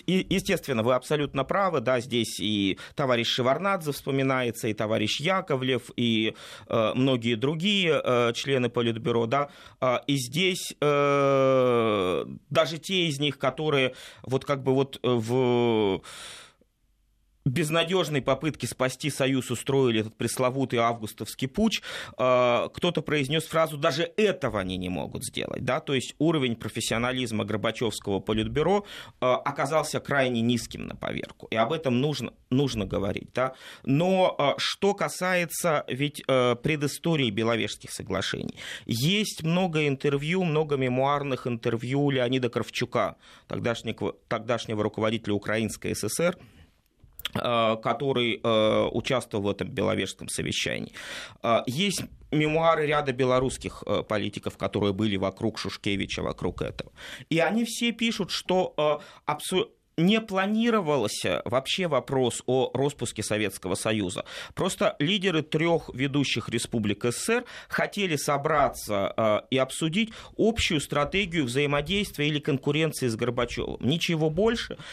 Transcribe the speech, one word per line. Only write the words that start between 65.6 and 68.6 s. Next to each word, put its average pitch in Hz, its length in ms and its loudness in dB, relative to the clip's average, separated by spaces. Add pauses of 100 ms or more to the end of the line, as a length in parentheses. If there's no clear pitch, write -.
ведущих 131 560 0
республик 113 560 -2
С 120 120 0
С - 80 -8
С - 40 -6
Р 240 160 2 (240)
хотели 165 480 -2
собраться, 139 960 0